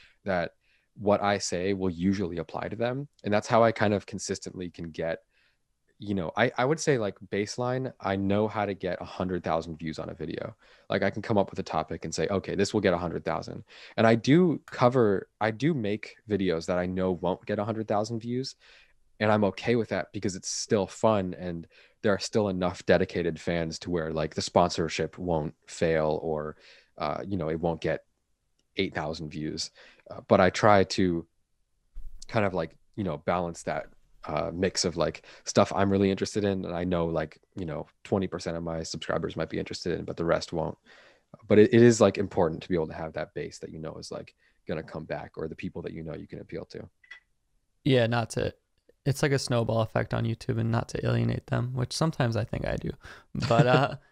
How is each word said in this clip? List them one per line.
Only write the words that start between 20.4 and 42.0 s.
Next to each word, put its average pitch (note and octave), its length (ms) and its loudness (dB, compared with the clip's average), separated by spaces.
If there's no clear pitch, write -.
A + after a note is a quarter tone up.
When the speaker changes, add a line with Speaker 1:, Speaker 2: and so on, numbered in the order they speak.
Speaker 1:
still G2+ 380 0
fun G2+ 500 0
and E2+ 300 -8
there G#2+ 100 4
are F#2+ 60 0
still G#2 300 0
enough F#2 360 -2
dedicated E2+ 540 2
fans E2 420 -2
to - 100 -8
where, D#2+ 220 -2
like, D#2 220 -2
the - 80 -4
sponsorship E2+ 760 0
won't E2 360 -2
fail D#2 520 0
or, D#2 360 -4
uh, D2+ 260 -4
you G2 120 -4
know, D#2+ 120 -2
it D#2+ 120 -2
won't E2 200 -2
get D#2 240 -2
eight G2 160 -2
thousand D#2 380 -6
views. D2+ 400 -8
Uh, F#2+ 160 -14
but G2+ 140 6
I F#2 100 6
try G#2 340 6
to F2 400 0
kind A2+ 180 0
of, F#2 100 0
like, E2+ 220 -4
you G#2+ 80 -4
know, E2 140 -4
balance F2 440 -2
that, D2+ 240 -4
uh, D#2+ 260 -2
mix F2+ 320 0
of, E2+ 120 -2
like, D#2+ 300 -2
stuff - 300 4
I'm G2 160 4
really G2 200 4
interested G2 340 -2
in F#2+ 200 0
and F2 100 -6
I F2 100 -4
know, F2 220 0
like, D#2+ 340 -4
you F#2 100 -6
know, D#2 200 -6
twenty G2 220 2
percent E2 300 -6
of E2+ 60 -6
my E2 200 -4
subscribers E2 540 -4
might D#2+ 140 -2
be F2 80 -4
interested E2 400 -4
in, E2 60 -8
but - 120 -8
the E2+ 80 -4
rest D#2+ 280 0
won't. D#2 260 -4
But G#2+ 100 8
it, G#2+ 140 10
it A#2 100 10
is, A#2 180 10